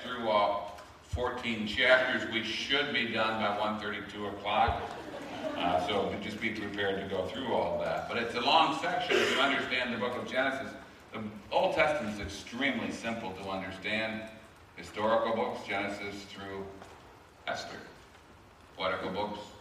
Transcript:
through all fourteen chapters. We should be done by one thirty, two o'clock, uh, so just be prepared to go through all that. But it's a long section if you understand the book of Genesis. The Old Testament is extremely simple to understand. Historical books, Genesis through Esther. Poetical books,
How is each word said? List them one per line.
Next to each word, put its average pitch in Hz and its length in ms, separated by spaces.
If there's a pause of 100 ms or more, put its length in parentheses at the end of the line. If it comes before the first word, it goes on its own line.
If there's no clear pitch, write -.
through 120 240
all 101 520 (240)
fourteen 117 640
chapters. 127 640
We 113 100
should 117 500
be 120 160
done 110 320
by 104 180
one 107 220
thirty, 104 220 (100)
two 104 140
o'clock, 104 560 (760)
uh, 87 300
so - 260 (100)
just 107 180
be 113 100
prepared 101 500
to 92 80
go 95 180
through 120 260
all - 280
that. - 280
But 120 100
it's - 160
a 120 60
long 135 400
section - 360
if - 180
you - 60
understand 123 540
the 113 40
book - 220
of - 100
Genesis. 135 400 (420)
The 110 100 (280)
Old 185 240
Testament 151 400
is 104 60
extremely 117 720
simple 110 400
to 98 160
understand. 104 800 (480)
Historical 113 580
books, 117 320
Genesis 101 580
through 98 420 (800)
Esther. - 320 (1000)
Poetical 92 340
books, 104 280 (220)